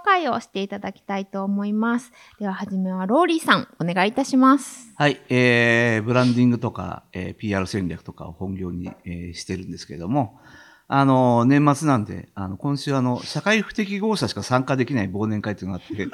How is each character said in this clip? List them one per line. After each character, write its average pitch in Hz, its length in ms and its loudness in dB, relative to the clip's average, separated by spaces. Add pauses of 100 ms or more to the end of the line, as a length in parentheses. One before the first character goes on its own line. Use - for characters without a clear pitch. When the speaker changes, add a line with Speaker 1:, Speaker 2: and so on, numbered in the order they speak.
Speaker 1:
介 359 240 2
を 226 100 -2
し - 60 -14
て - 160 -6
い 196 60 -4
た 202 100 -8
だ 196 160 -10
き - 80 -20
た 196 160 -6
い 196 80 -6
と 196 180 -6
思 202 220 -2
い 208 80 -2
ま 233 240 0
す。 240 140 -10 (280)
で 208 60 -6
は 190 80 -4
初 190 240 -6
め 185 140 -2
は 185 160 -4
ロ 277 160 4
ー - 20 2
リ 320 140 2
ー - 40 -12
さ 190 140 4
ん、 - 100 -4 (120)
お 170 120 -2
願 185 140 2
い 214 40 2
い - 40 -6
た 269 100 0
し 262 140 0
ま 262 220 6
す。 - 360 -18
Speaker 2:
は 147 120 2
い。 135 120 0 (100)
え 120 720 4
ー、 - 20 -2
ブ 120 100 0
ラ 127 100 6
ン 120 120 4
デ 123 80 2
ィ 123 40 6
ン 120 40 4
グ 117 80 0
と 113 120 -4
か、 87 400 -8
え 92 200 -8
ー、 - 40 -12
ピ 107 140 -6
ー 101 60 0
ア - 20 0
ー 95 40 0
ル 92 60 -4
戦 95 200 -2
略 82 160 -8
と - 100 -14
か - 140 -14
を 82 60 -12
本 95 200 -6
業 90 180 -6
に、 87 200 -8 (120)
え 87 280 -10
ー、 - 20 -12
し - 120 -14
て 95 120 -4
る 92 80 -10
ん 87 60 -10
で 82 80 -10
す - 80 -16
け - 60 -14
れ 78 60 -12
ど 85 80 -8
も、 123 320 -2 (480)
あ 139 160 2
の、 127 420 4
年 143 300 4
末 151 120 -4
な 135 100 4
ん 104 80 -2
で、 92 300 -10
あ 98 120 -8
の、 95 100 -8
今 143 200 -4
週 139 160 -4
あ 135 80 2
の、 123 220 0
社 - 180 -6
会 208 220 2
不 - 100 -14
適 202 240 -4
合 214 180 0
者 113 120 -2
し - 80 -6
か 104 80 -6
参 127 200 2
加 135 140 -2
で 127 80 2
き 143 80 -6
な 117 80 0
い 98 80 -2
忘 101 160 -4
年 107 160 -2
会 104 140 -4
と - 80 -14
い - 20 -6
う 92 40 -6
の 90 100 -6
が - 40 -18
あ - 100 -12
っ - 40 -8
て、 98 160 -4